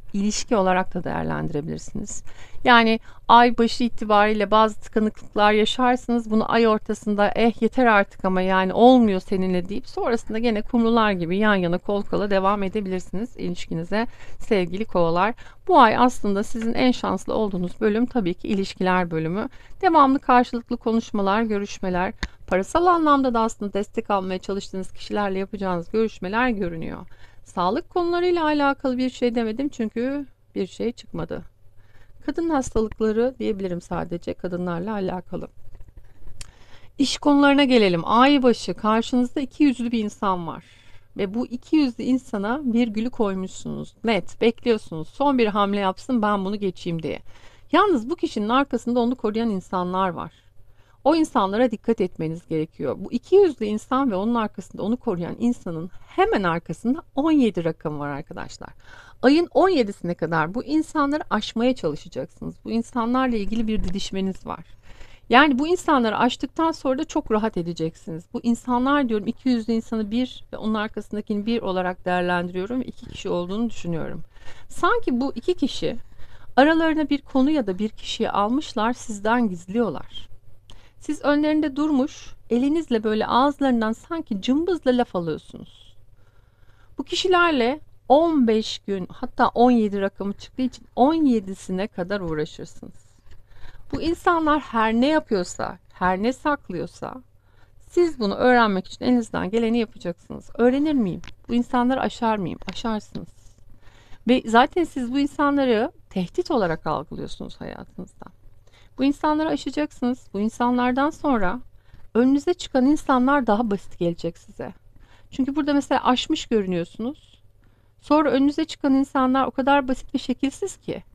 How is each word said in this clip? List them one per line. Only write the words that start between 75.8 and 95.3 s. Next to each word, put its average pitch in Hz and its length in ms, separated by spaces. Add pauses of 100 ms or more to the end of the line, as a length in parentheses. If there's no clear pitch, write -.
aralarına 311 540
bir 285 120
konu 262 280
ya 285 160
da 185 120
bir 208 100
kişiyi - 420
almışlar, 226 600
sizden 220 560
gizliyorlar. 185 800 (720)
Siz 302 220
önlerinde 302 540
durmuş, 294 580 (160)
elinizle 254 540
böyle 214 220
ağızlarından 247 640
sanki 233 500
cımbızla 302 480
laf 240 260
alıyorsunuz. - 800 (1040)
Bu 269 60
kişilerle 349 760 (280)
on 294 400
beş 220 300
gün, 196 340
hatta - 360
on 240 220
yedi 214 300
rakamı 196 320
çıktığı - 300
için - 240 (100)
on 277 180
yedisine 202 720
kadar 196 340
uğraşırsınız. - 920 (800)
Bu 277 100
insanlar 320 580
her 220 320
ne 240 140
yapıyorsa, 233 720 (140)